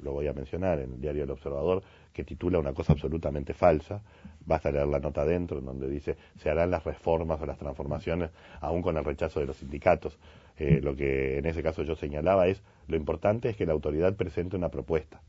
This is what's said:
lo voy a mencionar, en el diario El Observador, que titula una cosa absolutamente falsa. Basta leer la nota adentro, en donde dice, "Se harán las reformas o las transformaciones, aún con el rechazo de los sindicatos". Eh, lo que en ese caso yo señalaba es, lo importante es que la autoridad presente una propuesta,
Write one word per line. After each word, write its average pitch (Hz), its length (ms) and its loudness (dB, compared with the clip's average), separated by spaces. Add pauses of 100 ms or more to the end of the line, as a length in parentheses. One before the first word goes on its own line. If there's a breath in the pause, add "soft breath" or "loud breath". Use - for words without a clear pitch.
lo 69 100 -6
voy 71 160 -2
a 69 60 -2
mencionar, 82 460 -2
en 64 160 -6
el 62 40 -10
diario 73 240 -4
El 69 80 -4
Observador, 71 500 -2 (320 soft breath)
que 78 100 -6
titula 87 360 0
una 69 140 0
cosa 82 200 2
absolutamente 73 600 -2
falsa. 90 480 4 (440 loud breath)
Basta 80 260 2
leer 71 160 2
la 71 120 2
nota 71 220 -2
adentro, 82 380 0
en 65 60 -8
donde 65 240 -6
dice, 71 280 -4 (200 soft breath)
"Se - 120 -4
harán 85 220 2
las 82 120 0
reformas 82 580 0
o 80 40 -6
las 67 120 -6
transformaciones, 76 720 -4 (300 loud breath)
aún 82 200 0
con 87 160 0
el 71 80 -2
rechazo 76 340 -2
de 71 60 0
los 67 120 -6
sindicatos". 73 600 2 (400 soft breath)
Eh, 73 240 4
lo 69 140 0
que 67 420 0
en 71 80 -2
ese 82 180 -2
caso 80 200 -2
yo 76 120 -2
señalaba 82 520 4
es, 95 140 0 (260 soft breath)
lo 80 100 0
importante 90 520 0
es 107 60 -4
que 92 100 -2
la 82 80 2
autoridad 78 420 2
presente 90 420 -4
una 87 120 -2
propuesta, - 600 -4